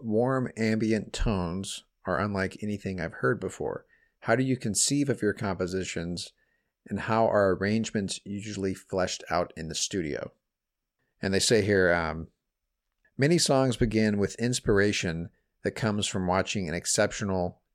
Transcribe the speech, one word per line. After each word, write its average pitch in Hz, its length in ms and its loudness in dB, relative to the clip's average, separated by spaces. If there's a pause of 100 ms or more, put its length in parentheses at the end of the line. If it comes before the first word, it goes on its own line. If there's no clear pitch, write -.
warm 120 560 0
ambient 110 560 0
tones 92 720 -2 (200)
are 90 140 0
unlike 95 440 -2
anything 101 380 -4
I've 82 140 -4
heard 127 260 0
before. 90 440 -6 (360)
How 113 160 2
do 127 60 0
you 131 140 2
conceive 139 520 0
of 117 140 -2
your 104 100 2
compositions, 90 1000 -4 (560)
and 98 120 -4
how 113 280 2
are 98 260 4
arrangements 104 720 -2
usually 98 500 -6
fleshed - 560 -4
out 85 260 0
in 80 120 -8
the 80 60 -8
studio?" 76 580 -4 (880)
And 98 140 -2
they 95 60 4
say 110 220 4
here, 95 300 6
um, 80 360 -2 (880)
"Many 160 200 4
songs 131 380 4
begin 107 420 2
with 98 180 0
inspiration 101 920 0 (320)
that - 100 -2
comes 104 340 -2
from 92 220 -2
watching 92 400 0
an 76 60 -4
exceptional, 95 880 -2 (120)